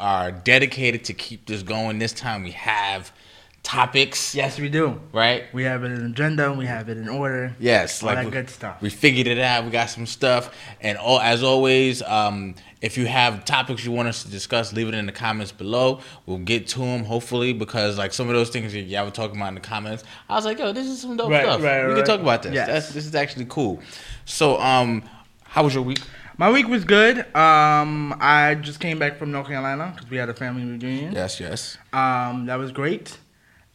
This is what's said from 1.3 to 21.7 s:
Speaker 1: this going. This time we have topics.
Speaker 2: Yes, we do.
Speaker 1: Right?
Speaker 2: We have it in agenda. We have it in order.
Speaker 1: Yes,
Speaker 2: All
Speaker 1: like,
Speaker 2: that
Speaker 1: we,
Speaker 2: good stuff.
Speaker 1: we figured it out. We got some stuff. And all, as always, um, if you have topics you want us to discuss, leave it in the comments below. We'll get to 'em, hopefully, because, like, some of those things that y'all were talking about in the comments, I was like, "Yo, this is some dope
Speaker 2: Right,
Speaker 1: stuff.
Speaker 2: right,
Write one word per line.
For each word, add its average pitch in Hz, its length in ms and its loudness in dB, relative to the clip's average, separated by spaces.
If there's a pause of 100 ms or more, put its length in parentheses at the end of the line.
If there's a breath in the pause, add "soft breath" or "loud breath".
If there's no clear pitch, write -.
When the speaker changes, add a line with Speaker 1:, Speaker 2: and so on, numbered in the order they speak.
Speaker 1:
this 104 160 -6
going. 110 380 -4
This 113 120 -2
time 110 300 -6
we 90 80 -10
have 98 640 -4 (500 soft breath)
topics. 135 720 0
Speaker 2:
Yes, 135 240 -2
we 143 100 -4
do. 143 320 0 (120)
Speaker 1:
Right? 117 400 2
Speaker 2:
We 127 100 -4
have 127 220 -2
it 123 80 -6
in 120 140 -6
agenda. 143 460 0
We 131 140 -4
have 113 220 -6
it 113 100 -8
in 110 100 -8
order. 127 520 -4
Speaker 1:
Yes, 110 420 2
Speaker 2:
All 110 60 -2
Speaker 1:
like, 107 80 0
Speaker 2:
that 127 80 -2
Speaker 1:
we, 110 80 -6
Speaker 2:
good 127 180 -6
stuff. - 320 -14
Speaker 1:
we 104 80 -4
figured 127 380 4
it 120 100 2
out. 123 260 2
We 117 60 -8
got 117 200 0
some 117 160 -8
stuff. 123 460 0 (280 loud breath)
And 104 180 -2
all, 120 220 4
as 117 240 4
always, 131 580 4
um, 101 540 0 (240 loud breath)
if 110 160 -6
you 127 100 0
have 120 380 2
topics 127 400 0
you 120 60 -6
want 120 160 -2
us 113 160 -6
to 101 80 -16
discuss, 107 420 -4
leave 113 140 -2
it 110 80 -4
in 104 100 -4
the 98 80 -8
comments 107 380 -4
below. 127 480 0 (280 loud breath)
We'll 92 120 -6
get 101 300 -2
to 131 160 -6
'em, 123 180 -2
hopefully, 120 500 -2
because, 104 460 -2
like, 98 160 -4
some 123 140 -2
of 120 80 2
those 117 140 2
things 110 220 -6
that 104 100 -6
y'all 98 220 -2
were 101 60 -6
talking 104 260 -6
about 101 120 -4
in 95 80 -8
the 95 40 -14
comments, 107 440 -8 (260 loud breath)
I 208 60 0
was 220 80 2
like, 220 160 -4
"Yo, 208 120 -2
this 262 140 -6
is 262 140 -8
some 247 160 -8
dope 226 120 -2
Speaker 2:
Right, 147 140 6
Speaker 1:
stuff. 165 180 2
Speaker 2:
right, 139 220 2